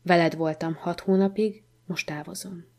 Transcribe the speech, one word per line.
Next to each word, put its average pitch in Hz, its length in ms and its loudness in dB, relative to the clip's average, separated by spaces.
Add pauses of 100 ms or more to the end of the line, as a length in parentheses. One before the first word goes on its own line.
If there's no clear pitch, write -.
Veled 170 340 4
voltam 160 400 -2
hat 170 240 -6
hónapig, 196 640 2 (220)
most 170 200 -6
távozom. 170 600 -10 (140)